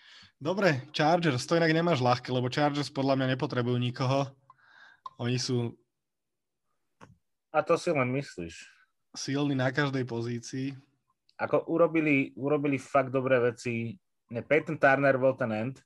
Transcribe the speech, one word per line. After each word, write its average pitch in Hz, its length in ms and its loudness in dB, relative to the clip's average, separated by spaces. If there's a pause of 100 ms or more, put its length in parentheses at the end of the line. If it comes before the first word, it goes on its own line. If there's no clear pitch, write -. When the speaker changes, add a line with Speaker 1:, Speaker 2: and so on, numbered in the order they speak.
(360)
Speaker 1:
Dobre, 165 560 0
Chargers, 156 560 2
to 170 80 2
inak 165 160 4
nemáš 160 320 2
ľahké, 123 240 2
lebo 127 240 -2
Chargers 147 400 -2
podľa 135 240 0
mňa 131 100 0 (100)
nepotrebujú 123 440 -2
nikoho. 131 480 -2 (880)
Oni 123 240 -2
sú 120 320 -4 (1800)
Speaker 2:
A 151 120 2
to 170 120 2
si - 120 -4
len 139 240 2
myslíš. 92 560 -8 (480)
Speaker 1:
silní 143 400 -2
na 131 160 0
každej 135 320 0
pozícii. 120 720 -8 (640)
Speaker 2:
Ako - 320 -2
urobili, 156 640 2
urobili 143 400 -2
fakt 131 320 0
dobré 127 320 2
veci. 117 560 -4 (320)
Ne, 117 160 -8
Peyton 156 320 0
Turner 135 400 4
bol 131 200 2
ten 117 160 -2
end. 113 340 -4